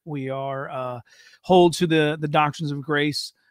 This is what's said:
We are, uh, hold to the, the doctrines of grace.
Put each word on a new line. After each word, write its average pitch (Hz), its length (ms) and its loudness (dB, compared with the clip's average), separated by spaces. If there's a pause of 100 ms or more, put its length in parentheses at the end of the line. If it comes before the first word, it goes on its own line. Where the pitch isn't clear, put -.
We 139 240 -8
are, 135 400 -8
uh, 127 300 -8 (420)
hold 175 320 6
to 180 140 0
the, 156 300 2
the 151 120 -6
doctrines 151 420 0
of 143 100 -6
grace. 147 520 -2 (180)